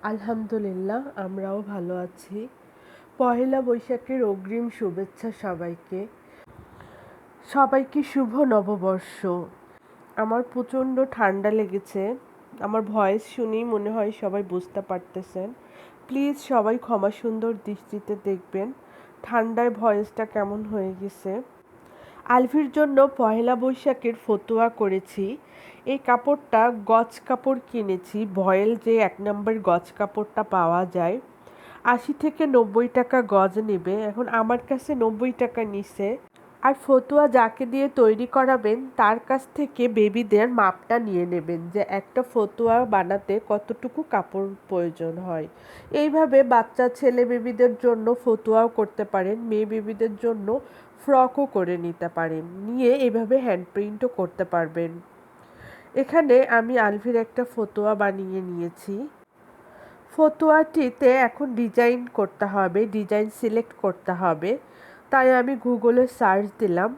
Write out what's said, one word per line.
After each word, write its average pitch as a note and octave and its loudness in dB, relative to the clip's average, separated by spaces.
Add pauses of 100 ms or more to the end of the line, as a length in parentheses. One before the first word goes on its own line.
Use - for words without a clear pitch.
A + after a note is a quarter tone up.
(100)
আলহামদুলিল্লাহ, G#3 -6 (240)
আমরাও G3 -8 (140)
ভালো F3+ -8 (100)
আছি। F3+ -16 (800)
পহেলা B3+ 2 (100)
বৈশাখের B3 -4 (120)
অগ্রিম G3 -6 (120)
শুভেচ্ছা F#3+ -6 (160)
সবাইকে। F3 -8 (1500)
সবাইকে C4+ 2 (120)
শুভ B3+ 0 (220)
নববর্ষ। F#3+ -2 (1040)
আমার A3+ -2 (100)
প্রচণ্ড C4 -4 (200)
ঠান্ডা G3 0
লেগেছে, G3 -4 (640)
আমার A3 -2 (120)
ভয়েস G#3 2 (120)
শুনেই A3+ -4 (100)
মনে G#3 -2
হয় G#3+ -2 (100)
সবাই G3+ -4 (100)
বুঝতে F3+ -6
পারতেছেন। F#3 -10 (580)
প্লিজ C#4 -2 (140)
সবাই A3+ 2 (100)
ক্ষমা G3+ 0 (100)
সুন্দর A3+ -4 (120)
দৃষ্টিতে G#3 -10 (100)
দেখবেন G3 -6 (580)
ঠান্ডায় A3+ 0
ভয়েসটা G#3+ -2 (100)
কেমন G#3 -4 (120)
হয়ে F#3+ -4
গেছে। G3 -10 (1000)
আলভির C4 2
জন্য C#4+ 4 (220)
পহেলা A#3 2
বৈশাখের B3+ -2
ফতুয়া A3+ 0 (140)
করেছি। F#3+ -2 (680)
এই C#4 -2 (100)
কাপড়টা B3 2 (280)
গজ A3+ 4 (140)
কাপড় B3+ -2 (100)
কিনেছি, G3+ -4 (200)
ভয়েল F#3+ 4 (140)
যে A3+ 2 (160)
এক - -6 (120)
নম্বর G#3 -2 (140)
গজ E3+ 2 (120)
কাপড়টা G#3 -4 (120)
পাওয়া F3 2 (120)
যায়, F3+ 0 (760)
আশি A#3+ -4 (100)
থেকে D4+ -2 (140)
নব্বই A#3 2 (100)
টাকা B3 2 (160)
গজ F#3+ 4 (160)
নেবে। F3+ -2 (160)
এখন A#3 -6 (140)
আমার A#3+ 0 (100)
কাছে C4 -4 (120)
নব্বই A3+ -2 (100)
টাকা A#3+ -4 (120)
নিছে। G3 -6 (540)
আর C4+ 4 (100)
ফতুয়া C#4 4 (120)
যাকে A3+ 2
দিয়ে C4+ 0 (140)
তৈরি A3 4 (100)
করাবেন B3+ 2 (220)
তার A3 4 (100)
কাছ C4 0 (140)
থেকে C#4 -4 (140)
বেবিদের G#3+ 4 (120)
মাপটা G3 2 (100)
নিয়ে F3+ 0
নেবেন F3 -4 (140)
যে G#3 0 (160)
একটা G3 -4 (120)
ফতুয়া A3+ 0 (180)
বানাতে G3 0 (160)
কতটুকু A3 -6 (120)
কাপড় G3 -4 (200)
প্রয়োজন E3 -4 (120)
হয়। D#3+ -6 (540)
এইভাবে D4 4 (140)
বাচ্চা A#3 2 (120)
ছেলে B3 2
বেবিদের A#3+ 2 (120)
জন্য A3+ 2 (160)
ফতুয়াও A3 2 (100)
করতে G#3 -2
পারেন, G3 0 (140)
মেয়ে G#3+ 0
বেবিদের A3 -4 (120)
জন্য A3 -2 (540)
ফ্রকও C4 4 (120)
করে F3+ 0
নিতে E3+ -6
পারেন, D#3+ -4 (220)
নিয়ে B3 2 (120)
এইভাবে A3+ 0
হ্যান্ড F#3 -2 (100)
প্রিন্টও G#3 -4 (100)
করতে F#3 -4
পারবেন। E3 -2 (1120)
এখানে C#4+ 4 (220)
আমি A3+ 0 (120)
আলভির G#3 0
একটা A#3 -6 (100)
ফতুয়া G#3 -2 (100)
বানিয়ে F#3+ -4
নিয়েছি। F3 -8 (1160)
ফতুয়াটিতে D#4 4 (160)
এখন C4 -4 (140)
ডিজাইন A#3+ 2 (180)
করতে G3+ -2
হবে, F#3+ 0 (160)
ডিজাইন G#3 0 (100)
সিলেক্ট A#3 -2 (100)
করতে F#3+ -2 (100)
হবে, E3+ 0 (600)
তাই C4 6 (120)
আমি B3+ -2 (120)
Google-এ B3 4 (120)
সার্চ G3+ 2 (120)
দিলাম। F#3+ 0